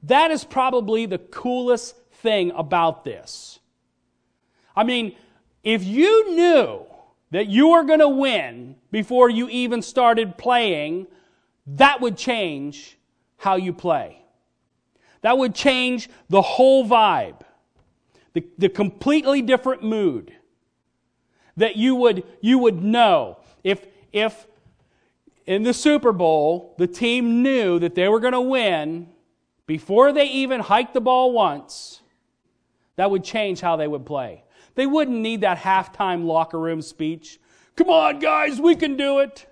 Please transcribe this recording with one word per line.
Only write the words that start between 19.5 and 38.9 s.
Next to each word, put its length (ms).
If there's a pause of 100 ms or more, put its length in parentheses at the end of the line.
mood. 500 (1200)
That 180
you 200
would, 280 (180)
you 160
would 240
know 560 (260)
if, 220 (260)
if 360 (1000)
in 160
the 120
Super 400
Bowl, 680
the 80
team 560
knew 340
that 160
they 140
were 120
gonna 220
win 680 (580)
before 460
they 120
even 360
hiked 340
the 60
ball 300
once, 720 (920)
that 160
would 120
change 380
how 140
they 120
would 200
play. 360 (300)
They 140
wouldn't 320
need 220
that 180
halftime 640
locker 340
room 220
speech. 580 (360)
"Come 160
on, 260
guys, 420
we 160
can 220